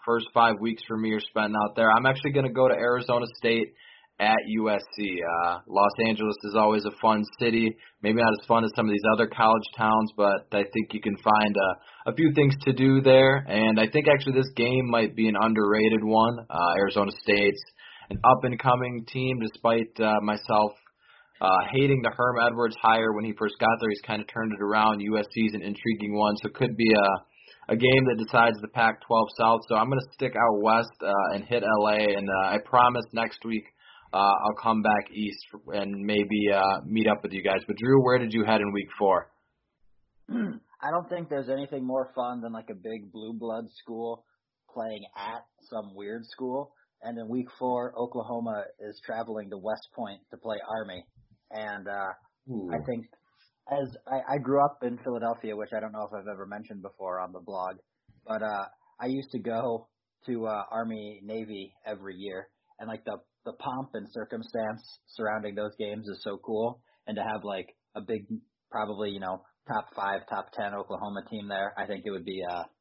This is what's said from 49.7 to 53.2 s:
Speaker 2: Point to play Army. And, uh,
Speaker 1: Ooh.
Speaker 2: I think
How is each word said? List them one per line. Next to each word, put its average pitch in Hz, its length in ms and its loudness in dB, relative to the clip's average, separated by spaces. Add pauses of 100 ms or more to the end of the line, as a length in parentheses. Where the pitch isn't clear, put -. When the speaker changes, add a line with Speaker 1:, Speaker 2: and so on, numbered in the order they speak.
Speaker 2:
Point 101 260 -12 (100)
to 113 60 -20
play 110 200 -8 (220)
Army. 95 260 -12 (460)
And, 104 360 -10
uh, 101 640 -10
Speaker 1:
Ooh. 98 200 -10
Speaker 2:
I - 140 -4
think 120 200 -8 (680)